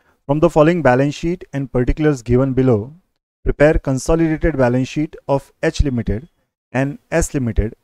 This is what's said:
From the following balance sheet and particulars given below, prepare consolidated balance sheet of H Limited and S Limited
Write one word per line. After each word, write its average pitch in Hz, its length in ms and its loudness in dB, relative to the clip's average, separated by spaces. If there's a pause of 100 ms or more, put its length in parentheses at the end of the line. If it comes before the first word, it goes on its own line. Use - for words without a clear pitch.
(300)
From 151 120 0
the 170 80 4
following 160 340 2
balance 131 360 2
sheet 170 240 -6 (120)
and 139 160 -6
particulars 139 500 0
given 123 320 0
below, 127 240 2 (680)
prepare 156 340 2
consolidated 156 760 -2
balance 127 320 0
sheet 151 260 -6 (140)
of 139 200 -2 (140)
H 160 200 -2
Limited 127 440 -4 (460)
and 139 240 -2 (160)
S - 200 -2
Limited 117 500 -2